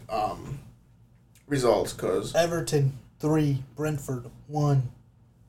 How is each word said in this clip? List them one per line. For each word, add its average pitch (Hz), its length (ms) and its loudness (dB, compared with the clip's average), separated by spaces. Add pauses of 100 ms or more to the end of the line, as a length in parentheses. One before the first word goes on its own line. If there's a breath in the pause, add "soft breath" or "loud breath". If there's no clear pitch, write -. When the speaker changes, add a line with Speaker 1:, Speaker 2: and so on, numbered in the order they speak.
Speaker 1:
um, 107 500 -6 (880)
results, 123 460 4
'cause 95 400 -2
Speaker 2:
Everton 160 640 2 (220)
three, 151 440 2 (120)
Brentford 139 540 -4 (180)
one. 143 420 2 (600)